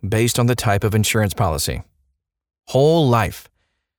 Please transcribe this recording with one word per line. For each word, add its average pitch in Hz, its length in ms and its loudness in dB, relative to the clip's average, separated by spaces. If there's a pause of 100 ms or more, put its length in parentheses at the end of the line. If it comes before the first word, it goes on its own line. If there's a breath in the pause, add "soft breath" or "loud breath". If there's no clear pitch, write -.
based 113 320 0
on 120 60 2
the 123 100 2
type 101 280 0
of 107 120 -2
insurance 107 380 0
policy. 76 500 -4 (840)
Whole 151 420 2
life. - 400 -2 (500)